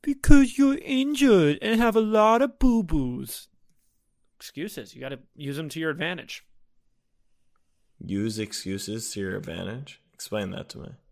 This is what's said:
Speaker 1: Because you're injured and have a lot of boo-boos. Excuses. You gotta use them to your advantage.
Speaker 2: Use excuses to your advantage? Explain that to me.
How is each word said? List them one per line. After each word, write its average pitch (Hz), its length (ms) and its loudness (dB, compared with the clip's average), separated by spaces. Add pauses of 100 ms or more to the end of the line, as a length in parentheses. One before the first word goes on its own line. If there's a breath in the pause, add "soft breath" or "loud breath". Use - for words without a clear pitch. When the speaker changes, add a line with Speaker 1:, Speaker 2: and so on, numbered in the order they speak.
Speaker 1:
Because 277 560 6
you're 277 220 2
injured 262 800 2
and 220 180 0
have 226 160 2
a 226 60 4
lot 220 400 4
of 269 180 -2
boo-boos. 151 880 -2 (880)
Excuses. - 580 -14
You - 60 -20
gotta 131 200 -12 (140)
use 139 220 -12
them 156 140 -10
to 160 100 -12
your 160 120 -4
advantage. 165 540 -10 (1600)
Speaker 2:
Use 101 340 -6
excuses 104 760 -10
to 104 80 -10
your 95 160 -8
advantage? 98 640 -12 (120)
Explain 101 380 -10
that - 180 -14
to - 100 -18
me. - 100 -16 (220)